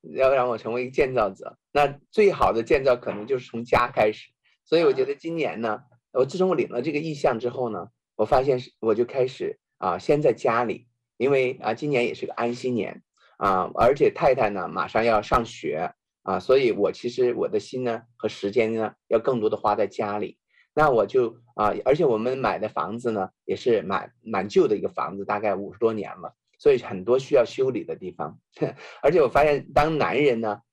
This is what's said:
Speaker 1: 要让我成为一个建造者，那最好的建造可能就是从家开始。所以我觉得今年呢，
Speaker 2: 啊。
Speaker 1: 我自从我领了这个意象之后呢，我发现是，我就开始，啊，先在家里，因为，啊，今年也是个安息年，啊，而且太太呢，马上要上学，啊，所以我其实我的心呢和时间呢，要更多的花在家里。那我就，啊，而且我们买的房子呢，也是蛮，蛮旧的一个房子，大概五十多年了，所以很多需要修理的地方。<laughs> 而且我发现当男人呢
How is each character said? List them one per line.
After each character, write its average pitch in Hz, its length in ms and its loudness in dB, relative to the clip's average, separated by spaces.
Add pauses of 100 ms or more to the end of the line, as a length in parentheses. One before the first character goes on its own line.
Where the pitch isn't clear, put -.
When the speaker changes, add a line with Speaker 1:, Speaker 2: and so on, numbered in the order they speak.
(160)
Speaker 1:
要 131 180 4
让 127 160 2
我 113 80 -4
成 113 160 -8
为 123 80 -4
一 127 40 -6
个 127 60 -12
建 135 220 0
造 110 160 2
者， - 280 -16 (140)
那 143 280 0 (100)
最 202 220 6
好 98 200 2
的 113 120 0
建 135 200 0
造 131 120 4
可 113 160 -8
能 104 160 -8
就 131 100 0
是 123 120 -8
从 117 140 -8
家 120 300 2
开 107 180 4
始。 - 200 -14 (320)
所 156 160 2
以 170 40 4
我 151 80 6
觉 131 140 2
得 139 80 -6
今 165 220 -8
年 113 260 -4
呢， 113 120 -2
Speaker 2:
啊。 104 100 -10 (300)
Speaker 1:
我 127 120 2
自 175 140 -8
从 185 100 4
我 175 60 2
领 120 140 0
了 120 120 -4
这 151 100 -2
个 147 60 -2
意 160 160 -4
象 143 240 0
之 120 120 -4
后 123 200 -4
呢， 92 200 -8 (260)
我 107 100 2
发 131 160 4
现 135 180 2
是， 123 200 -14
我 110 160 2
就 120 100 2
开 131 220 -2
始， - 320 -8 (180)
啊， 92 220 -2
先 147 200 2
在 143 140 4
家 117 300 0
里， 104 240 -6 (300)
因 127 120 0
为， 131 320 2
啊， 113 140 -4
今 147 160 -4
年 120 120 2
也 - 120 -4
是 - 100 -10
个 - 80 -10
安 120 220 -4
息 127 160 -4
年， 107 320 -4 (340)
啊， 92 380 0
而 120 180 4
且 143 160 4
太 139 240 2
太 123 160 2
呢， 92 180 -6
马 85 200 -4
上 113 180 0
要 110 160 4
上 117 240 0
学， - 460 -6 (320)
啊， 95 160 -2
所 127 180 4
以 127 140 4
我 95 200 0
其 - 180 -8
实 123 260 0
我 120 120 -2
的 107 120 -2
心 127 240 -8
呢 117 180 -4 (140)
和 - 120 -6
时 101 220 -4
间 113 240 2
呢， 110 200 -4 (160)
要 110 100 2
更 123 200 -2
多 107 100 0
的 107 80 -2
花 104 180 0
在 107 100 0
家 104 320 -6
里。 - 220 -8 (340)
那 151 160 4
我 110 160 2
就， 117 320 0 (180)
啊， 104 180 0 (120)
而 135 100 4
且 165 80 0
我 120 140 4
们 123 200 -2
买 107 200 -2
的 104 100 -4
房 98 300 -6
子 123 140 -4
呢， 95 180 -4 (160)
也 98 100 -2
是 110 280 2
蛮， 92 280 -6 (100)
蛮 104 280 -6
旧 170 180 4
的 107 80 2
一 98 60 -6
个 95 80 -4
房 78 280 -8
子， 98 60 -10
大 104 160 -4
概 104 140 0
五 95 180 -8
十 95 80 -20
多 113 140 2
年 104 240 -8
了， 82 160 -14 (240)
所 147 160 4
以 127 60 4
很 95 260 -10
多 123 140 4
需 135 160 -4
要 120 100 6
修 131 240 -2
理 110 140 -6
的 120 120 -10
地 90 160 -12
方。 78 280 -10 (160)
<laughs> - 460 -8
而 143 100 4
且 170 100 4
我 135 80 4
发 143 140 4
现 147 300 0
当 151 240 2
男 123 240 0
人 123 200 2
呢 107 180 -4 (140)